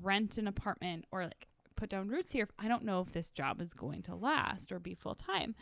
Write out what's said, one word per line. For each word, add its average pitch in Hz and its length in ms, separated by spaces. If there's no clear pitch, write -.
rent 196 360
an 214 100
apartment 180 640
or, 185 120
like, - 240
put 208 120
down 196 200
roots 339 220
here 233 120
if - 160
I 208 80
don't 240 160
know 190 180
if 180 120
this 165 160
job - 320
is 170 120
going 147 300
to 170 120
last 196 580
or 180 60
be 180 160
full-time. - 680